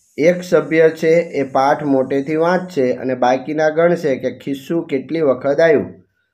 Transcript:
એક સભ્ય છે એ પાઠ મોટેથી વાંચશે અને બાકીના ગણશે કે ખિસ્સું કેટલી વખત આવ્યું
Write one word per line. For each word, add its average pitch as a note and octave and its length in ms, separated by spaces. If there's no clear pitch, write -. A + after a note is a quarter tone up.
એક F3 240
સભ્ય D#3+ 460
છે D#3+ 220
એ E3 320
પાઠ C#3 420
મોટેથી C#3 520
વાંચશે E3+ 560
અને B2+ 220
બાકીના C3 540
ગણશે E3 480
કે B2 220
ખિસ્સું D#3+ 480
કેટલી C#3+ 340
વખત C#3+ 400
આવ્યું C#3 460